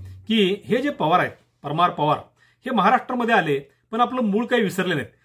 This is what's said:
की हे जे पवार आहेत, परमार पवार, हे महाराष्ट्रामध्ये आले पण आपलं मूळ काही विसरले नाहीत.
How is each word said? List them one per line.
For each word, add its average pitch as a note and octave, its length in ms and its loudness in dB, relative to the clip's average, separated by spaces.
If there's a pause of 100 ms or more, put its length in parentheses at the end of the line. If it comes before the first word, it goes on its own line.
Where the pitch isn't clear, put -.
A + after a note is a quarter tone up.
(280)
की G3+ 380 2
हे A#3+ 160 0
जे C#4+ 80 -2
पवार F3 300 2
आहेत, C3+ 120 -2 (320)
परमार D#3+ 260 0
पवार, D3 280 0 (480)
हे B3+ 60 -4
महाराष्ट्रामध्ये A#3+ 640 2
आले D3+ 240 0 (320)
पण A#3 100 0
आपलं B3 200 -2
मूळ A3 240 0
काही A#3+ 160 0
विसरले F3+ 320 -2
नाहीत. C3 160 -4 (160)